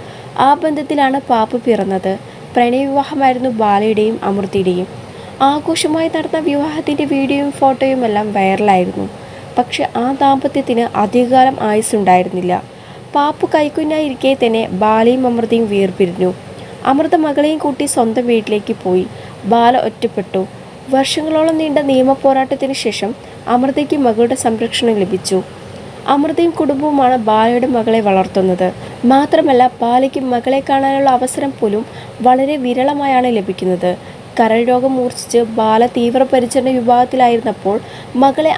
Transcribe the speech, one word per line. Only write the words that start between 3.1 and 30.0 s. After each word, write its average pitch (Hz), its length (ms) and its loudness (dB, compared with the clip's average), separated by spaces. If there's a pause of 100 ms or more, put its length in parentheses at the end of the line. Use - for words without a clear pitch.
ബാലയുടെയും 214 680 2
അമൃതയുടെയും. 190 640 -2 (560)
ആഘോഷമായി 320 680 0
നടന്ന 320 260 -4
വിവാഹത്തിൻ്റെ 302 680 -2
വീഡിയോയും 277 460 0
ഫോട്ടോയുമെല്ലാം 254 840 0
വൈറലായിരുന്നു. 190 720 2 (460)
പക്ഷെ - 320 -2 (100)
ആ 233 160 0
ദാമ്പത്യത്തിന് 269 720 0 (120)
അധികകാലം 247 640 4
ആയുസ്സുണ്ടായിരുന്നില്ല. 185 920 2 (580)
പാപ്പു 294 360 0
കൈക്കുഞ്ഞായിരിക്കെ 302 840 0
തന്നെ 226 280 0 (120)
ബാലയും 220 540 4
അമൃതയും 233 420 0
വേർപിരിഞ്ഞു. 185 600 0 (560)
അമൃത 302 300 2
മകളെയും 302 440 0
കൂട്ടി 285 260 -2
സ്വന്തം 240 420 0
വീട്ടിലേക്ക് 220 460 0
പോയി. 185 300 0 (420)
ബാല 233 320 4
ഒറ്റപ്പെട്ടു. 214 640 -4 (480)
വർഷങ്ങളോളം 311 680 0
നീണ്ട 302 220 0
നിയമ 269 340 4
പോരാട്ടത്തിന് 269 640 0
ശേഷം 214 360 -4 (360)
അമൃതയ്ക്ക് 269 500 0
മകളുടെ 233 380 2
സംരക്ഷണം 226 640 0
ലഭിച്ചു. 190 380 -2 (720)
അമൃതയും 311 440 2
കുടുംബവുമാണ് 277 640 2
ബാലയുടെ 226 500 2
മകളെ 226 340 2
വളർത്തുന്നത്. 185 640 2 (380)
മാത്രമല്ല, 277 580 4 (120)
ബാലയ്ക്ക് 262 500 0